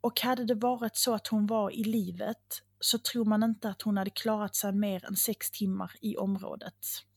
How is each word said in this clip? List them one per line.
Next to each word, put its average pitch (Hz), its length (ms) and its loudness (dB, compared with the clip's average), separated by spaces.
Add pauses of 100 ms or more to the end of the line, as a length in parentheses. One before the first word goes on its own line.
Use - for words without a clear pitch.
Och - 200 0
hade 247 240 2
det 233 100 2
varit 233 400 0
så - 180 2
att 208 140 -4
hon 208 200 4
var 214 240 2
i 226 120 -4
livet 208 800 -2 (160)
så - 180 2
tror 233 280 0
man 214 180 4
inte 226 260 0
att 190 120 -8
hon 208 160 2
hade 190 120 0
klarat 214 460 -2
sig 202 160 0
mer 196 340 0
än 196 100 -6
sex - 360 0
timmar 190 400 -2 (100)
i 208 160 -2
området. - 720 -4 (300)